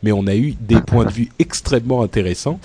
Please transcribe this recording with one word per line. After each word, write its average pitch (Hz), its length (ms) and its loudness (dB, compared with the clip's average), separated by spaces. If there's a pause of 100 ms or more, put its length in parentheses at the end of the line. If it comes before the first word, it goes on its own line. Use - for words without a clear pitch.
mais 104 100 2
on 98 140 2
a 98 100 0
eu 120 240 0
des 113 200 4
points 117 240 2
de 104 80 0
vue 117 160 -4 (100)
extrêmement 123 640 -2
intéressants. 104 640 -2